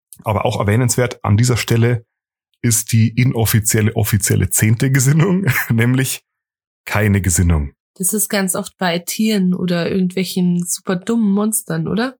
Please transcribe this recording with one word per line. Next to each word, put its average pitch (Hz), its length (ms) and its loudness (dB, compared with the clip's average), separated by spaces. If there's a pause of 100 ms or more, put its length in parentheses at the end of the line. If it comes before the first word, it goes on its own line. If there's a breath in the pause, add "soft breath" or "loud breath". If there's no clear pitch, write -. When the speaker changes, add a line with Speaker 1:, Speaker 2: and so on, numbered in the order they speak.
(240)
Speaker 1:
Aber 104 220 0
auch 120 140 -2
erwähnenswert 120 640 0
an 107 140 4
dieser 120 200 2
Stelle 117 480 0 (560)
ist 117 300 -2
die 113 180 4
inoffizielle, 113 840 0
offizielle 104 540 0
zehnte 117 420 0
Gesinnung, 156 540 2 (140)
<laughs> - 100 -4
nämlich 123 540 0 (600)
keine 101 360 0
Gesinnung. 85 520 0 (240)
Speaker 2:
Das 190 160 -4
ist 214 160 -4
ganz 196 260 -2
oft 202 220 -8
bei 175 220 -2
Tieren 196 540 0
oder 175 380 -2
irgendwelchen 180 720 -2
super - 300 -6
dummen 214 360 -2
Monstern, 196 560 -2
oder? 247 320 -4